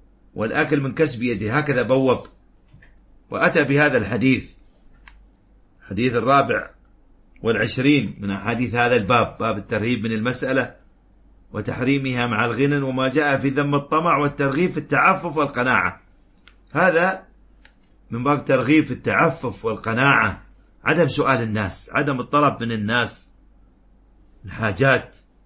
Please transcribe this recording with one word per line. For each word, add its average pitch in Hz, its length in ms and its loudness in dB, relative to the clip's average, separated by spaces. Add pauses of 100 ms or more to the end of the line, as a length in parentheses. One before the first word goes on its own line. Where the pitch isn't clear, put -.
(340)
والأكل 143 460 0
من 135 140 -4
كسب 131 280 -2
يده، 113 300 -2
هكذا 143 300 0
بوب، 127 440 0 (1040)
وأتى 165 340 0
بهذا 143 340 2
الحديث، 113 520 0 (1400)
حديث 113 260 -2
الرابع 120 560 2 (720)
والعشرين 117 760 2
من 101 100 -4
أحاديث 107 440 -4
هذا 120 220 4
الباب، 113 440 0
باب 113 160 -2
الترهيب 107 500 -4
من 113 60 -2
المسألة 123 640 -2 (760)
وتحريمها 127 720 -2
مع 113 180 0
الغنى، 131 320 0
وما 131 320 -2
جاء 139 300 0
في 143 100 -2
ذم 143 260 0
الطمع 151 420 0
والترغيب 143 540 0
في - 80 -8
التعفف 156 580 0
والقناعة. 123 640 0 (720)
هذا 180 500 2 (880)
من 120 140 -4
باب 139 200 0
ترغيب 143 400 4
في 127 60 -8
التعفف 120 760 -2
والقناعة، 113 760 0 (420)
عدم 156 240 2
سؤال 131 340 0
الناس، 104 500 -4
عدم 139 280 -2
الطلب 143 420 0
من 117 100 -4
الناس 110 640 -4 (1080)
الحاجات، 110 720 0 (300)